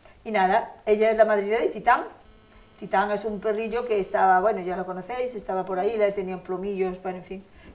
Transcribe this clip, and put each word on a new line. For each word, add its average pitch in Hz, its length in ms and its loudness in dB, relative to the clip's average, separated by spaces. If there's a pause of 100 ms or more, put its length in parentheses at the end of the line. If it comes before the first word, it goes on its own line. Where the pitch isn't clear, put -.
(240)
y 226 80 -10
nada, 196 420 2 (140)
ella 214 240 4
es 220 60 0
la 220 80 8
madrina 208 340 0
de 320 80 2
Titán. 233 380 2 (760)
Titán 208 320 0
es 208 140 -2
un 208 140 -6
perrillo 220 460 -2
que 214 140 0
estaba, 190 420 4
bueno, 202 200 2
ya 180 140 -4
lo 180 120 -6
conocéis, 240 480 -6
estaba 190 300 -4
por 185 120 -4
ahí, 214 200 0
la 202 160 4
tenían 185 260 -6
plomillos, 185 640 -4
bueno, 180 160 -8
en 170 60 -16
fin, 190 200 -14 (300)